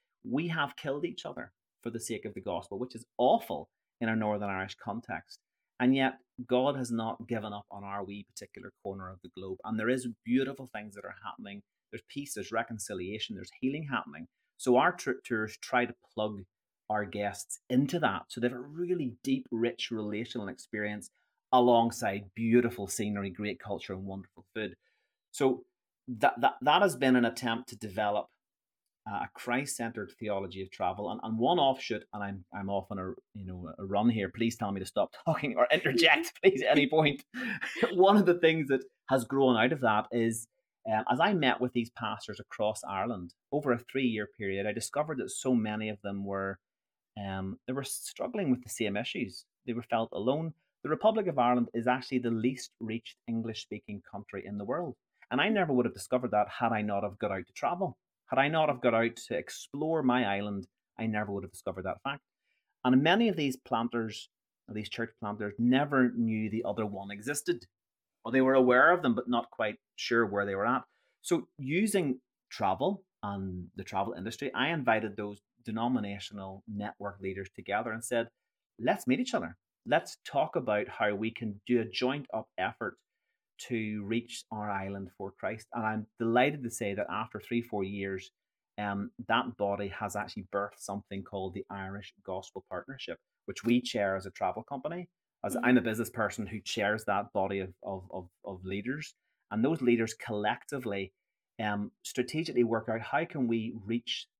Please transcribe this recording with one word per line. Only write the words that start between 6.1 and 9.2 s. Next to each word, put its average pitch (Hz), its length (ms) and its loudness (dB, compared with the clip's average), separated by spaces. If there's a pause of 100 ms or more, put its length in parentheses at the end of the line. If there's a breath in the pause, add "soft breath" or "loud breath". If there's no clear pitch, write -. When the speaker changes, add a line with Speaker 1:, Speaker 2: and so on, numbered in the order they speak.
Speaker 1:
God 135 300 2
has 123 140 -6
not 113 380 -4
given 107 240 -4
up 104 180 -12
on 101 140 -12
our 98 180 -6
wee 101 220 -10 (100)
particular 98 380 -16 (100)
corner 95 280 -8
of 92 120 -16